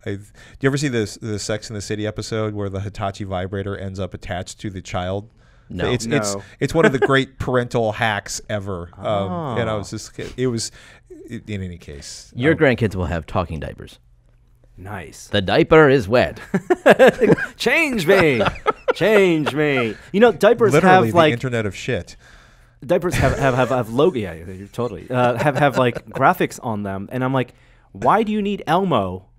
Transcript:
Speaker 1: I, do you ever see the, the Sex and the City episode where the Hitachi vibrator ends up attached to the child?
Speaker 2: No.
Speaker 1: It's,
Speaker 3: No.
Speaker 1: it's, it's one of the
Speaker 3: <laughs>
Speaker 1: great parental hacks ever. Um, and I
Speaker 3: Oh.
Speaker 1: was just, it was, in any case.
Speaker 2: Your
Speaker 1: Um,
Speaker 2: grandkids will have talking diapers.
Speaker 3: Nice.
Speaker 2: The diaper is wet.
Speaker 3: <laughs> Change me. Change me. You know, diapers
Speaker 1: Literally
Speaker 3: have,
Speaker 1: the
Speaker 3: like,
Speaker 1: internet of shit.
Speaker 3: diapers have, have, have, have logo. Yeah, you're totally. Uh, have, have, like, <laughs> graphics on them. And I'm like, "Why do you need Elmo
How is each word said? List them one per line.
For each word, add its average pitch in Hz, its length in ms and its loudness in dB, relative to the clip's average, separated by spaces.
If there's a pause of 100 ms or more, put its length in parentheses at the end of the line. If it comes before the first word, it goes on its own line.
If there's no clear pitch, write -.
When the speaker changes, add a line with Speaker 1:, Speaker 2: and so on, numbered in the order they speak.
Speaker 1:
I, 101 120 -8
do 98 40 -12 (400)
you 135 80 2
ever 135 80 0
see 143 120 0
the, 117 340 -2
the 107 160 -6
Sex - 320 -6
and 110 60 -10
the 104 40 -8
City 104 260 -6
episode 107 460 -6
where 104 160 -6
the 95 120 -6
Hitachi 98 440 -8
vibrator 95 540 -6
ends 95 200 -10
up 92 140 -6
attached - 480 -10
to 110 80 -10
the 95 140 -10
child? 98 480 -6 (400)
Speaker 2:
No. 90 200 -4
Speaker 1:
It's, 123 140 -2
Speaker 3:
No. 113 140 -2
Speaker 1:
it's, 101 180 -4 (240)
it's 143 140 -2
one 165 100 4
of 151 80 4
the 131 60 -2
Speaker 3:
<laughs> - 80 0
Speaker 1:
great 135 320 0
parental 120 540 -2
hacks 104 580 -4
ever. 95 480 -6
Um, 110 600 -4
and 113 120 -2
I - 20 -4
Speaker 3:
Oh. 107 60 -4
Speaker 1:
was 98 120 -8
just, - 220 -12 (240)
it 127 120 0
was, 113 220 -4 (560)
in 104 360 -10
any 90 160 -10
case. - 580 -18
Speaker 2:
Your 139 160 2
Speaker 1:
Um, - 60 2
Speaker 2:
grandkids 117 360 2
will 90 120 -2
have 82 180 -4
talking 85 340 -4
diapers. - 400 -14 (760)
Speaker 3:
Nice. 90 520 -14
Speaker 2:
The 101 120 0
diaper 147 480 6
is 131 200 4
wet. 107 320 2 (120)
Speaker 3:
<laughs> - 1040 4
Change 254 500 0
me. 160 360 4 (520)
Change 175 600 2
me. 135 400 0 (180)
You 190 80 2
know, 233 120 6
diapers 180 400 4
Speaker 1:
Literally 180 220 6 (140)
Speaker 3:
have, - 40 -2
Speaker 1:
the 170 40 2
Speaker 3:
like, 156 160 6
Speaker 1:
internet 120 340 -2
of 95 100 -4
shit. - 400 -6 (680)
Speaker 3:
diapers 175 300 0
have, - 240 2
have, 131 160 2
have, 127 160 2
have 123 200 -2
logo. 135 280 2
Yeah, 92 160 -6
you're 92 340 -14
totally. 117 420 -8
Uh, 123 260 2
have, 135 200 0
have, 135 220 2
like, 123 280 0
<laughs> - 40 -20
graphics 151 520 0
on 107 200 -6
them. 98 300 -8
And 127 120 -4
I'm 131 80 -2
like, 131 220 -2 (380)
"Why 139 300 2
do 214 100 -2
you 214 100 -2
need 196 240 -4
Elmo 131 600 0 (120)